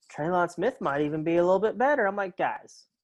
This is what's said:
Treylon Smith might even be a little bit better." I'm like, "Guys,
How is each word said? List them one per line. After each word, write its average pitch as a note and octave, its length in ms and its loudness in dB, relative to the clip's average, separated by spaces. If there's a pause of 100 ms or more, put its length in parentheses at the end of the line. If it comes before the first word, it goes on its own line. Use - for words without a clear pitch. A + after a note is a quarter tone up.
(140)
Treylon F3 380 0
Smith - 300 -4
might D3 200 0
even D3+ 220 -2
be E3 140 2
a F3 60 4
little F#3+ 160 4
bit G#3+ 180 0
better." B3+ 280 2
I'm G3 120 -2
like, F#3+ 180 -6
"Guys, - 520 -6 (160)